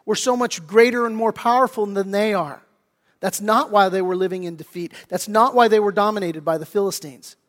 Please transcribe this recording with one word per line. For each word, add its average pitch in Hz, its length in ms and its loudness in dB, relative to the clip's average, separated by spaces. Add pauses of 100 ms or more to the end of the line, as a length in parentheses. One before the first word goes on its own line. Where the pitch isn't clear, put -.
were 208 120 -4
so 247 200 -2
much 226 300 -6
greater 233 400 4
and 220 100 -6
more 220 160 -2
powerful 240 540 0
than 196 240 -4
they 208 240 0
are. 156 300 -6 (560)
That's 190 200 -4
not 220 300 0
why 202 200 4
they 185 120 -2
were 180 140 -2
living 185 260 -4
in 170 140 -8
defeat. 170 360 -12 (160)
That's 180 200 -6
not 226 260 4
why 240 140 6
they 214 100 4
were 208 140 2
dominated 185 520 -2
by 160 140 0
the 156 80 -10
Philistines. 175 680 -6 (120)